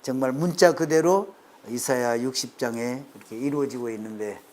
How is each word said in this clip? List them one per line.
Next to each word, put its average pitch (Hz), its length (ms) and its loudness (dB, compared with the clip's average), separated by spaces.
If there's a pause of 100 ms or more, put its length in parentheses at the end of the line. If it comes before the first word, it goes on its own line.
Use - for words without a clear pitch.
정말 131 300 -2
문자 165 420 4
그대로 165 600 2 (360)
이사야 120 520 0
육십 127 360 -6
장에 123 460 -4 (120)
이렇게 110 220 -16
이루어지고 135 540 -2
있는데 107 500 -8 (120)